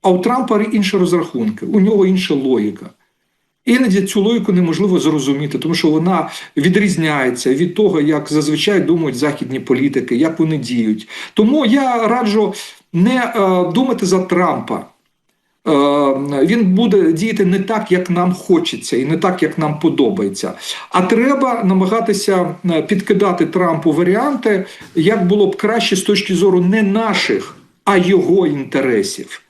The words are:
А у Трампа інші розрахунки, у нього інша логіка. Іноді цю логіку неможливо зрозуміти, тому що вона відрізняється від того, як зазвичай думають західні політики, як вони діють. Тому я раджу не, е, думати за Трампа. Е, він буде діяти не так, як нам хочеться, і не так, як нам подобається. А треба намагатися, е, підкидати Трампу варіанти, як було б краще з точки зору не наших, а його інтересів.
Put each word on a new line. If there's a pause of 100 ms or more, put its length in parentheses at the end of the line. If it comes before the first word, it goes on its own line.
А
у
Трампа
інші
розрахунки,
у
нього
інша
логіка. (760)
Іноді
цю
логіку
неможливо
зрозуміти,
тому
що
вона (260)
відрізняється
від
того,
як
зазвичай
думають
західні
політики,
як
вони
діють. (260)
Тому
я
раджу (380)
не,
е,
думати
за
Трампа.
Е, (1600)
він
буде
діяти
не
так,
як
нам
хочеться,
і
не
так,
як
нам
подобається. (380)
А
треба
намагатися, (160)
е,
підкидати
Трампу
варіанти, (300)
як
було
б
краще
з
точки
зору
не
наших, (280)
а
його
інтересів.